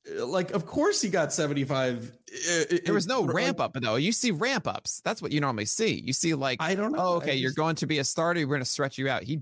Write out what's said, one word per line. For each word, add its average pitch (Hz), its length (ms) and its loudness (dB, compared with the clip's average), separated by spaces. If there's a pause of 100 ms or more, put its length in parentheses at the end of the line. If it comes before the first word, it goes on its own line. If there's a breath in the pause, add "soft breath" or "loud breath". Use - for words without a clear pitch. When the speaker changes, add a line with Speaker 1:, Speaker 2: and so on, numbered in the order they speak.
(200)
Speaker 1:
Uh, 120 60 -2
like, 175 240 0
of - 160 0
course 359 340 2
he 233 80 0
got 165 240 2
seventy-five, 135 760 0
uh, 160 540 -2 (200)
Speaker 2:
There 196 100 2
was 185 120 2
no 247 160 0
Speaker 1:
uh, 156 100 0
Speaker 2:
ramp 190 280 0
up, 120 200 -2
though. 113 160 0
You 160 160 2
see 233 200 2
ramp 214 340 0
ups. - 380 -4
That's 214 180 -2
what 135 100 -6
you 151 80 2
normally 120 260 0
see. 202 380 0
You 131 80 -2
see, 165 220 2
like, 135 260 0
Speaker 1:
I 165 140 0
don't 208 180 0
know. 311 80 -2
Speaker 2:
"Oh, 185 140 2
Speaker 1:
I - 40 2
Speaker 2:
okay, 147 180 -2
you're 131 140 0
Speaker 1:
just 139 60 -6
Speaker 2:
going 160 200 2
to 156 100 -2
be 151 140 0
a 135 40 0
starter. 170 420 0
We're 143 100 0
gonna 127 100 -4
stretch - 320 -2
you 135 100 0
out." 123 140 0
He 131 200 -4